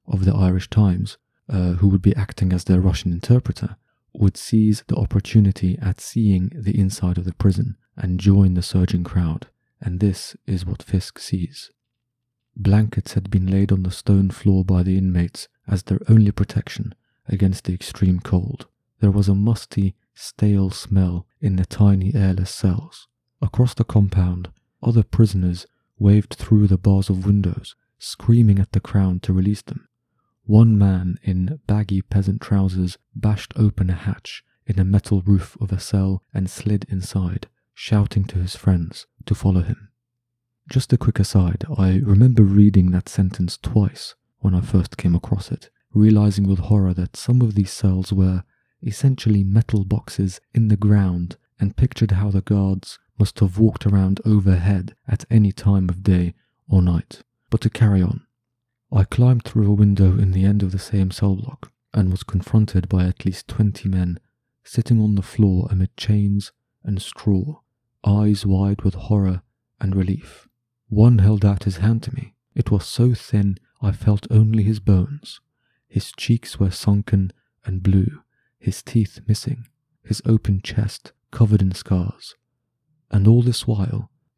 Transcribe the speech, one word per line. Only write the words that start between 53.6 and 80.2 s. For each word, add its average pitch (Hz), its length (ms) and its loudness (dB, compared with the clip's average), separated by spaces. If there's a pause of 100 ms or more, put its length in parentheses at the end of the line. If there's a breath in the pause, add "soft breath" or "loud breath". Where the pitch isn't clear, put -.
around 95 380 2
overhead 95 720 0 (120)
at - 240 -4
any 107 200 4
time 98 380 0
of 90 140 -8
day 90 320 0 (320)
or 92 140 4
night. 87 420 -2 (260)
But 110 120 -2
to 113 80 0
carry 101 320 2
on, - 200 -2 (720)
I 98 140 2
climbed 123 380 2
through 107 280 0
a 104 40 4
window 98 440 4
in 98 120 2
the 95 140 2
end 101 160 2
of 92 100 -2
the 95 80 -6
same 95 300 -2
cell 98 260 0
block - 360 -12 (220)
and 92 180 0
was 90 120 -4
confronted 95 640 0
by 92 180 0
at - 200 -4
least - 220 -6
twenty 101 420 -2
men 90 300 -2 (440)
sitting 113 380 0
on 107 140 2
the 98 80 0
floor 92 480 0
amid 92 260 -2
chains 101 540 -2 (320)
and 101 180 -6
straw, 104 600 -4 (440)
eyes 104 400 2
wide 98 380 0
with 95 100 0
horror 95 480 -2 (400)
and 95 140 -4
relief. 92 520 -6 (420)
One 110 280 6
held 101 260 4
out 101 200 0
his 92 140 -4
hand 110 260 0
to - 120 -10
me. - 200 -14 (180)
It - 180 -4
was 101 140 0
so 123 280 0
thin 101 440 -2 (240)
I 101 100 0
felt - 400 -2
only 110 320 4
his 107 160 0
bones. 101 640 -2 (460)
His - 240 -6
cheeks - 480 -4
were 95 120 0
sunken 101 640 -2 (320)
and 92 180 -6
blue, 95 380 0 (360)
his - 240 -8
teeth - 460 -4
missing, 110 400 -4 (360)
his - 220 -6